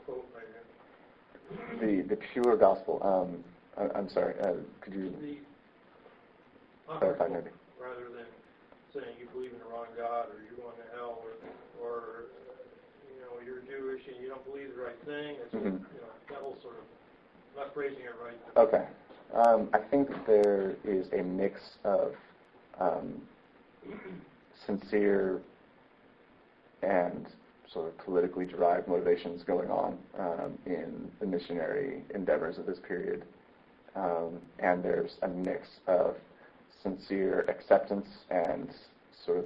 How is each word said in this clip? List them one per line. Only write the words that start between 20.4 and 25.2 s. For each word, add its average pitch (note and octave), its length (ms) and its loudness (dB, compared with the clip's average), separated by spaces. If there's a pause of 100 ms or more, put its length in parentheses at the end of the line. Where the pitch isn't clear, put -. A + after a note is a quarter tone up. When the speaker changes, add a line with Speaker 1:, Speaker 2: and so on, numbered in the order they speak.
Speaker 2:
is F#2+ 300 2
a F#2+ 100 2
mix F#2 380 0 (220)
of, G2 300 4 (640)
um, F2+ 420 0 (1400)
sincere G2 760 2 (1400)